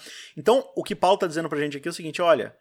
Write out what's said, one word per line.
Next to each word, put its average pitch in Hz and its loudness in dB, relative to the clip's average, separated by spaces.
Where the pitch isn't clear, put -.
Então, 226 2
o 170 -4
que 208 -8
Paulo 196 2
tá 202 -2
dizendo 160 -6
pra 151 -2
gente 147 -4
aqui 143 -12
é 170 -4
o - -10
seguinte: 160 -10
olha, 143 2